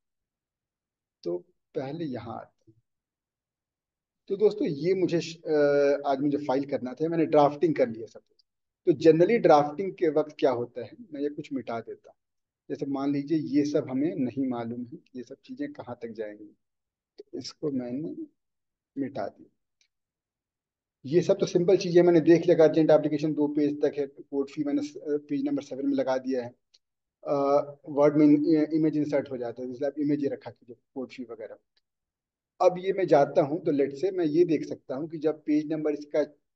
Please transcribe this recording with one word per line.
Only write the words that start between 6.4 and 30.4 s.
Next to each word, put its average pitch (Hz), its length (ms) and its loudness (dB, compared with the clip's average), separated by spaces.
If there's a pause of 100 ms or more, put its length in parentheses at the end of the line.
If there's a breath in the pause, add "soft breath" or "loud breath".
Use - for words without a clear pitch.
करना 127 280 -6
था, 156 160 -4
मैंने 165 160 0
drafting 151 500 2
कर 127 140 2
लिया 110 180 -12
सब - 120 -20
कुछ। - 260 -20 (400)
तो 180 60 2
generally 165 500 6
drafting 160 500 4
के 165 180 0
वक्त 147 300 -2
क्या 143 120 4
होता 120 340 -6
है, 117 60 -20 (220)
मैं 143 80 -8
ये 147 80 -4
कुछ 147 240 -12
मिटा 117 260 -8
देता 110 300 -16
हूँ। - 60 -20 (540)
जैसे 143 160 -6
मान 139 260 -4
लीजिए 143 260 -2
ये 143 280 0
सब 147 240 -2
हमें 143 260 -2
नहीं 131 320 -4
मालूम 120 380 -6
है, 139 120 -18 (180)
ये 117 80 -12
सब - 120 -18 (100)
चीजें 285 280 -10
कहाँ 123 280 -14
तक 120 60 -12
जाएंगी, 107 480 -14 (600)
तो - 220 -16
इसको 147 320 -8
मैंने 131 440 -8 (840)
मिटा 107 260 -6
दिया। - 220 -18 (1600)
ये 156 160 2
सब - 180 2
तो - 60 0
simple 175 320 2
चीजें 175 240 4
मैंने 170 200 6
देख 160 240 6
लिया, 160 220 6
अर्जेंट 156 240 4
application 151 420 2
दो 147 140 0
page 147 340 0
तक 143 160 0
है, 143 80 -2
कोर्ट 139 440 -6
फी 151 140 -6
मैंने 143 180 -2
स-, - 160 -10
पेज 147 480 -4
number 143 180 -2
seven 135 220 -8
में 139 80 0
लगा 131 240 0
दिया 127 260 -4
है, 120 60 -10 (800)
अ, 151 80 0 (540)
word 143 280 4
में 151 80 8
इ-, 151 480 4
image 156 240 0
insert 147 340 -2
हो 131 60 -8
जाता 120 240 -8
है, 127 100 -8
इसलिए 131 180 -6
आप 139 100 -12
image 147 200 0
ही 139 80 -2
रखा 123 240 -8